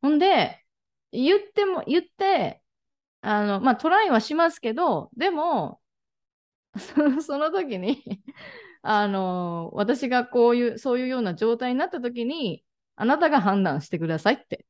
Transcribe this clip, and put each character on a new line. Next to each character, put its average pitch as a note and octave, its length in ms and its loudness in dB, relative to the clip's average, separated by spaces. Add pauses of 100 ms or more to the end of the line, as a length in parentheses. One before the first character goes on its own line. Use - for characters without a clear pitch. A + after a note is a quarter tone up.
ほ C4 80 0
ん D4+ 80 4
で、 D#4+ 460 2 (480)
言 C4+ 240 2
っ G4+ 40 4 (140)
て G4+ 120 2
も、 F#4 200 -2
言 D#4+ 140 2
っ - 40 -4
て、 F#4 580 -2 (600)
あ G#3 240 0
の、 G3+ 140 0
ま B3+ 120 4
あ、 A#3+ 40 4
ト D4+ 140 -2
ラ G#4 160 4
イ F#4 40 2
は A#3 100 4
し A3+ 140 -6
ま E4 160 4
す E4 100 -14
け A3+ 140 -4
ど、 C4 420 0
で E4 140 0
も、 D#4 500 -2 (960)
<laughs> - 40 -12
そ、 D4 440 0
そ D4 160 -6
の D4+ 140 0
時 D#4 260 -4
に、 G3 260 -4
<laughs> - 760 -18
あ G#3 260 0
の、 F3+ 640 -4
私 B3 340 -2
が B3 180 0
こ A#3+ 240 4
う A#3+ 60 4
い A#3+ 180 0
う、 A3 40 -10
そ B3 180 -2
う B3 40 0
い B3+ 40 -2
う B3+ 40 -4
よ B3+ 120 -2
う - 20 -2
な F#3+ 120 -2
状 A3+ 220 0
態 B3 160 -4
に B3+ 60 -2
な D#4 80 0
っ - 40 -4
た E4 100 -8
時 A#3+ 260 -6
に、 C4 380 -6 (320)
あ - 100 -8
な C#4 120 2
た E4 120 2
が C#4+ 120 4
判 G3 220 2
断 D3+ 180 0
し - 80 -12
て F3 80 -6
く E3 100 -4
だ D#3+ 120 -2
さ G#3 120 2
い - 40 4
っ - 120 -14
て。 - 220 -10